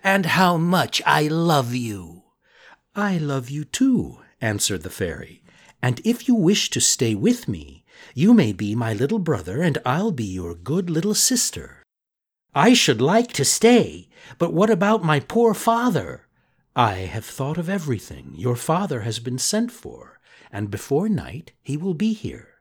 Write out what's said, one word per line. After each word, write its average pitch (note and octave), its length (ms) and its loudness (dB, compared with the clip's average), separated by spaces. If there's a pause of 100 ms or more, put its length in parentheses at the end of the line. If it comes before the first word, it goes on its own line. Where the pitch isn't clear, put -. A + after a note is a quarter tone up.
"and G3 220 2
how F3 320 4
much E3 480 0
I D3+ 220 4
love D3+ 480 2
you." G2+ 480 -8 (720)
"I G3+ 240 -2
love C#3 280 -2
you D3 160 -8
too," G3 580 0 (200)
answered G#2 400 -2
the D#2 80 -10
fairy, - 540 -8 (400)
"and B2 200 0
if A#3+ 240 0
you B3+ 60 4
wish G3 380 2
to - 100 -2
stay - 320 2
with F#3+ 340 0
me, D2 380 -10 (300)
you F3+ 180 6
may D3+ 180 6
be G2+ 220 -4
my A2+ 180 -2
little C#3 280 -2
brother B2+ 420 -4
and E3 240 0
I'll E3+ 240 0
be B2 160 -4
your F2+ 300 -8
good D3 340 -4
little F3 240 0
sister." - 680 -2 (720)
"I - 180 6
should C#3 260 2
like G3+ 340 2
to C3+ 120 0
stay, G3+ 640 2 (300)
but E3+ 120 0
what F#3+ 200 2
about G#3 320 2
my D#3 160 2
poor A3+ 340 2
father?" A3+ 720 -2 (500)
"I G2+ 300 0 (100)
have A2 100 -8
thought D3 340 -6
of E3+ 100 -6
everything. C#3 680 -6
Your A#2+ 200 -2
father D#3+ 460 -4
has A2 180 -6
been B2 180 -6
sent A3+ 340 -2
for, - 480 -18 (320)
and G2+ 200 -6
before C#3+ 360 -2
night G#2 440 -4 (100)
he C#3 160 -6
will F3+ 160 -4
be G#3+ 200 0
here." A2 340 -10 (140)